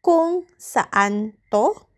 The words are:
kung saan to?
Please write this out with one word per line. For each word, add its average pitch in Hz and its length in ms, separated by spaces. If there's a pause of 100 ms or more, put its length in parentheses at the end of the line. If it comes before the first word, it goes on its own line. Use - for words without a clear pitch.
kung 339 400 (160)
saan 208 800 (160)
to? 285 320 (120)